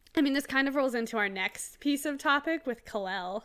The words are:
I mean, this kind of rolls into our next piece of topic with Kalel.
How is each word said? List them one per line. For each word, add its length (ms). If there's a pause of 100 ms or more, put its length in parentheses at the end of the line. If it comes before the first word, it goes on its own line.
(180)
I 40
mean, 100
this 140
kind 200
of 80
rolls 200
into 240
our 100
next 500
piece 280
of 100
topic 500
with 200
Kalel. 580